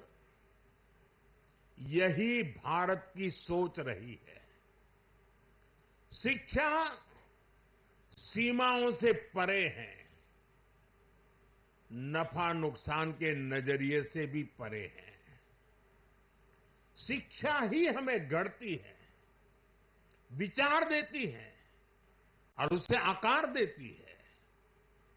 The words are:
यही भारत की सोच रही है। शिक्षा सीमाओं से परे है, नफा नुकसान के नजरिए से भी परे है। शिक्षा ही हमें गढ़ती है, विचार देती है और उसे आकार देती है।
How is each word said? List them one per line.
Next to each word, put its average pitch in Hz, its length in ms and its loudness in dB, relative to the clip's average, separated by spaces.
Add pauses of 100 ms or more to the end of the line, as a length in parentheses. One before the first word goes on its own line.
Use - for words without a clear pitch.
(1800)
यही 185 680 2
भारत 175 760 -2
की 190 120 -2
सोच 175 500 -2
रही 117 480 -6
है। 80 140 -20 (1700)
शिक्षा 269 600 0 (1400)
सीमाओं 247 800 2
से 233 200 4 (240)
परे 185 320 2
है, 110 300 -10 (1900)
नफा 160 640 -2
नुकसान 160 580 -2
के 156 240 0
नजरिए 135 680 0
से 151 220 -6
भी 143 180 -4 (160)
परे 107 220 -8 (140)
है। 92 220 -20 (1800)
शिक्षा 285 600 -2 (140)
ही 330 140 4
हमें 247 440 0
गढ़ती 185 440 -2
है, - 220 -12 (1300)
विचार 277 580 2
देती 302 380 0
है 113 260 -10 (1040)
और 151 160 2
उसे 208 240 2
आकार 220 560 2
देती 185 340 0
है। - 300 -18 (1000)